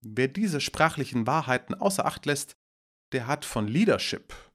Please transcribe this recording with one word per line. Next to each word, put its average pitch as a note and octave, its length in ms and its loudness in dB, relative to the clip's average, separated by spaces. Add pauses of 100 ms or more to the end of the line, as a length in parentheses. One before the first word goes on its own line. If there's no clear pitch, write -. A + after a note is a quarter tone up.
Wer A2+ 280 -2
diese F3 320 0
sprachlichen C3 640 0
Wahrheiten B2+ 480 0
außer - 320 0
Acht - 200 -4
lässt, D3 280 -2 (580)
der B2 140 -2
hat D3 180 -2
von G#2+ 220 -2
Leadership B2 680 2 (200)